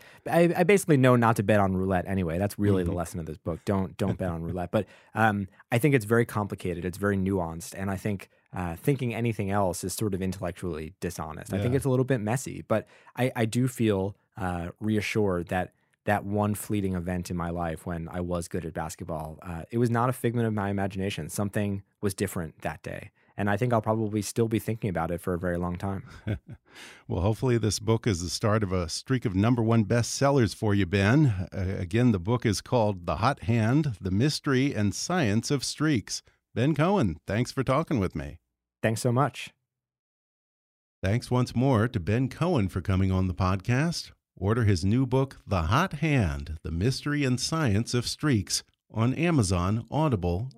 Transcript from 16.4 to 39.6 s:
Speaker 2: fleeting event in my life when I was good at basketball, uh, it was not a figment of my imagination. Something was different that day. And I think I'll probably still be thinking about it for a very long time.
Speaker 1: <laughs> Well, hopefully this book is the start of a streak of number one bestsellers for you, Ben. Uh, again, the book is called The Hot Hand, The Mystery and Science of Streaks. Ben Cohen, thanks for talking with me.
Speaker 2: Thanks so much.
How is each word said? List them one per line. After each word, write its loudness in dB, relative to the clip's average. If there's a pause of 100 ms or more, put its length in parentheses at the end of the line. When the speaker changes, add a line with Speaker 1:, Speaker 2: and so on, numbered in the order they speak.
Speaker 2:
fleeting -2
event -4
in -4
my -4
life -4
when -6
I -6
was -4
good -6
at -8
basketball, -8
uh, -10
it -4
was 2
not 2
a 0
figment -2
of 0
my -2
imagination. -4
Something -4 (180)
was -2
different -6
that -8
day. -12 (260)
And -2
I 0
think 0
I'll 4
probably -2
still 0
be 0
thinking -4
about -2
it -4
for -2
a -2
very -2
long -4
time. -6 (200)
Speaker 1:
<laughs> -4 (680)
Well, -2
hopefully 2
this 0
book 0
is 0
the -6
start 0
of -4
a -2
streak -4
of -2
number 2
one 4
bestsellers 2
for 0
you, 4
Ben. 4
Uh, -4
again, 2
the 2
book 0
is 2
called 0
The 0
Hot 0
Hand, 2
The -2
Mystery 2
and 0
Science 0
of 0
Streaks. -2 (320)
Ben 2
Cohen, 2
thanks -2
for -2
talking 0
with 0
me. -8 (440)
Speaker 2:
Thanks 0
so 2
much. 0 (1500)